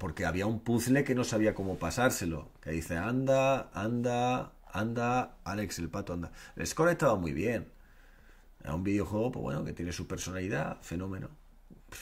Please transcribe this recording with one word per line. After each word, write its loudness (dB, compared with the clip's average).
porque -2
había 0
un 0
puzzle 4
que 2
no 2
sabía 2
cómo -2
pasárselo. 0
Que -6
dice, -2
"Anda, 2
anda, 0
anda, 0
Alex -2
el -4
Pato, -4
anda". -6
El -4
score 4
estaba 4
muy 0
bien. 0
Era -4
un 0
videojuego, 2
pues -6
bueno, -2
que -4
tiene -4
su -6
personalidad, -4
fenómeno. -6